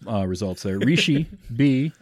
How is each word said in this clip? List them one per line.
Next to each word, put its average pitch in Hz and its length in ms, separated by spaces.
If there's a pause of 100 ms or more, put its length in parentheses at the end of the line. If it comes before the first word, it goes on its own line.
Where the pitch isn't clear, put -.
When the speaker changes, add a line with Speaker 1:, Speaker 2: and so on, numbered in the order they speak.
Speaker 1:
uh, 101 200
results 92 360
there. 98 160
Rishi 151 480 (140)
Speaker 2:
<laughs> 117 160
Speaker 1:
B, 139 460